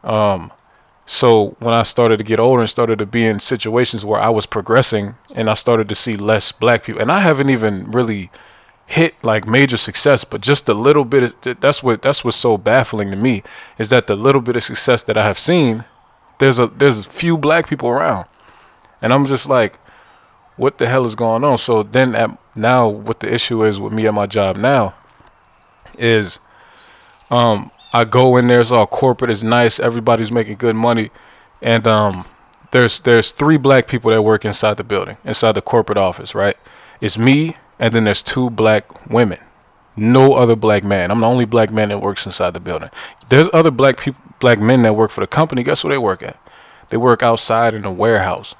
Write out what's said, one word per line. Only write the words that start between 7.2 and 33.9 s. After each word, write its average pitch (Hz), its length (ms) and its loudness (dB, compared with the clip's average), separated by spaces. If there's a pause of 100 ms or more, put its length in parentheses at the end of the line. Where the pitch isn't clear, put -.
haven't 139 300 2
even 107 400 -2
really 110 400 -4 (560)
hit, 165 360 -2
like, 110 240 -2
major 123 320 2
success, - 460 0
but 104 180 -10
just 139 260 0
a 107 60 2
little 135 320 2
bit 127 160 2
of, - 180 -4
th-, 123 180 -8
that's 143 240 -2
what, 117 200 -2
that's 139 200 -2
what's 117 140 -4
so 113 220 0
baffling 107 520 0
to 98 60 -8
me, 110 260 -2 (360)
is 110 100 -6
that 123 180 2
the 107 80 -2
little 127 280 2
bit 120 140 -4
of 113 60 -2
success 117 420 -2
that 107 120 -2
I 107 100 2
have 98 120 -2
seen, 131 480 0 (520)
there's 131 200 4
a, 120 80 4
there's 135 320 0
a 98 120 -16
few 170 280 -2
black 156 280 0
people 131 220 -6
around, 139 380 -2 (720)
and 113 120 -2
I'm 139 120 2
just 135 240 -4
like, 120 300 0 (800)
"What 127 200 -2
the 117 100 -2
hell 127 200 0
is 110 80 -6
going 117 300 -2
on?" 139 120 2
So 113 260 0
then 120 320 0
at, - 240 -2 (160)
now 120 320 2
what 107 340 -6
the 110 120 -4
issue 113 320 -2
is 101 160 0
with 104 140 -8
me 110 120 -2
at 107 60 0
my 104 140 -2
job 98 320 -2
now 117 360 0 (1040)
is, 110 400 0 (920)
um, 117 400 0 (240)
I 117 100 2
go 127 320 4
in 123 120 2
there, 123 120 6
it's 113 100 0
all 113 160 4
corporate, 123 440 -2
it's 104 120 -2
nice, 117 380 0
everybody's 117 500 0
making 107 260 -4
good 113 200 -2
money, 113 340 -2 (520)
and, 113 240 0
um, 104 400 0 (440)
there's, 123 300 2
there's 117 300 2
three 151 260 2
black 135 320 2
people 117 220 -2